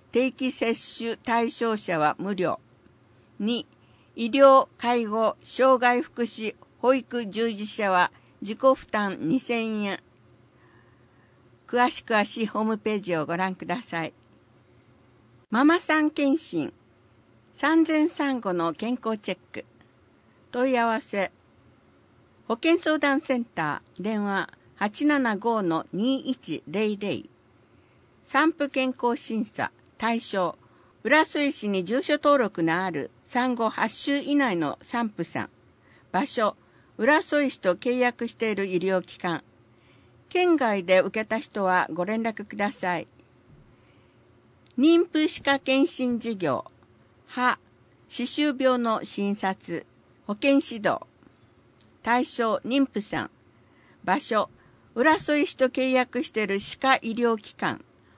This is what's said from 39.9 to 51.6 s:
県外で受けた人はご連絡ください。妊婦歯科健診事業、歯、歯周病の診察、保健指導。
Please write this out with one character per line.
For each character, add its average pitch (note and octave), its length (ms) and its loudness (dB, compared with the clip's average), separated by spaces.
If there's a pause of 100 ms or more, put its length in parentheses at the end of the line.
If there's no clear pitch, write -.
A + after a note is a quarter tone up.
県 F4+ 260 4
外 A3 280 0
で F#3 160 6
受 F#3+ 200 0
け G#3+ 60 -4
た A3 120 -4
人 A3 260 -6
は F#3 300 2
ご F3 120 -4
連 A3 180 -2
絡 A3 220 -6
く G#3 100 -16
だ G3+ 160 -2
さ F3+ 260 -4
い。 - 100 -8 (1700)
妊 E4+ 260 6
婦 D#4 220 2
歯 - 160 -8
科 C#4 160 2
健 C4+ 260 2
診 B3 340 -2
事 A3+ 160 -6
業、 D#3 300 -2 (640)
歯、 B3 320 -2 (480)
歯 - 180 -6
周 D4 320 0
病 B3+ 220 2
の A#3 240 -2
診 G3+ 320 -4
察、 F#3 500 -6 (400)
保 G3+ 80 -6
健 C#4 220 2
指 A#3 240 0
導。 F#3+ 220 0 (1000)